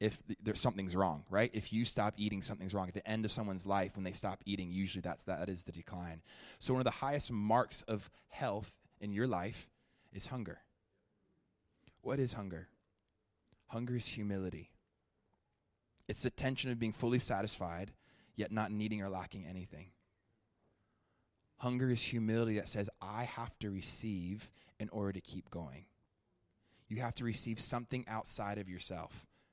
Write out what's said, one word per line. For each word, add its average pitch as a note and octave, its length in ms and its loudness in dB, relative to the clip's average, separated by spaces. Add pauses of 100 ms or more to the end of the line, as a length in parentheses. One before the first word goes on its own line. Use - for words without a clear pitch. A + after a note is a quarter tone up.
if - 260 2
th-, A2 160 -4
there's G#2+ 180 0
something's F#2+ 360 2
wrong, E2 320 4
right? G#2+ 240 6
If G#2+ 200 -4
you A2+ 120 4
stop G#2 320 4
eating, G#2 240 2
something's F#2+ 320 -4
wrong. F#2+ 160 2
At F2 60 -6
the G2+ 120 -6
end A2 180 2
of G#2 60 2
someone's G2 360 -2
life, G2 280 4
when G2 100 -4
they F#2 80 -2
stop F#2+ 340 -2
eating, G2 240 0
usually F#2 320 0
that's, F2 220 -4
that F#2 240 0
is F2 160 -4
the - 80 -8
decline. E2+ 500 -8 (360)
So - 140 0
one B2+ 80 4
of B2+ 40 2
the A#2 60 6
highest C#3 400 0
marks A2+ 520 4
of G#2+ 280 -2 (180)
health G#2+ 440 -2 (280)
in G#2 120 -4
your G#2+ 140 2
life G2 420 -2 (440)
is G2 160 -4
hunger. B2 320 -6 (1400)
What C3 180 0
is B2+ 140 2
hunger? F#2 360 -6 (960)
Hunger B2 300 -2
is A#2 100 -2
humility. G2 640 -2 (1400)
It's - 140 -2
the A#2+ 80 2
tension C3 400 0
of A#2+ 80 0
being A2+ 140 2
fully B2 260 4
satisfied, G2 720 0 (440)
yet F#2+ 140 -2
not G#2+ 220 0
needing G#2+ 300 0
or G2 80 -2
lacking F#2 360 -6
anything. F2+ 420 -10 (1700)
Hunger B2 300 2
is A#2+ 140 4
humility A2+ 540 4
that G#2 120 0
says, G2+ 220 0 (100)
"I G#2 240 -4
have A#2 360 -6
to G#2 100 -2
receive G2 800 -4 (280)
in G#2+ 120 -6
order G2+ 220 0
to F#2+ 100 -8
keep - 260 -10
going." D2+ 380 -10 (1000)
You A2 140 -2
have A#2+ 140 0
to B2 100 -2
receive A2+ 340 0
something A#2+ 480 -2
outside G#2+ 520 -2
of G2 100 -4
yourself. E2+ 580 -6 (260)